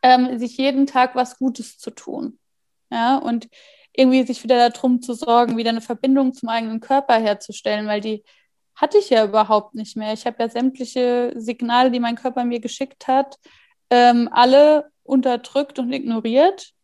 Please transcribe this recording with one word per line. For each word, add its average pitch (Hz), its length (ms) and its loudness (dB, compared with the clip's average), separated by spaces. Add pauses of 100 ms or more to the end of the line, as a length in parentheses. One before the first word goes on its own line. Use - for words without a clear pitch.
ähm, 254 360 4
sich 233 200 -8
jeden 269 280 0
Tag 254 300 0
was 247 220 -4
Gutes 254 400 -6
zu - 140 -14
tun. - 480 -12 (520)
Ja, 240 260 0
und 240 300 -6 (460)
irgendwie 262 300 4
sich 247 200 -8
wieder 240 260 4
darum 247 320 0
zu 247 120 -8
sorgen, 233 440 0
wieder 226 120 -2
eine 226 120 -4
Verbindung 269 520 -2
zum 233 160 -12
eigenen 226 320 -6
Körper 277 380 0
herzustellen, 214 680 -6
weil 208 140 -4
die 214 220 -8 (520)
hatte - 220 0
ich 403 120 0
ja 226 160 4
überhaupt 208 500 0
nicht 214 220 -12
mehr. 214 160 -6
Ich 220 120 -10
habe 233 140 -6
ja 233 100 -2
sämtliche 247 840 -4
Signale, 240 560 0
die 247 80 -2
mein 233 160 -4
Körper 247 280 -6
mir 240 160 -4
geschickt - 480 -12
hat, 269 300 -2 (540)
ähm, 240 400 4
alle 294 600 4 (120)
unterdrückt 262 760 -2
und 247 140 -6
ignoriert. 262 800 -2 (100)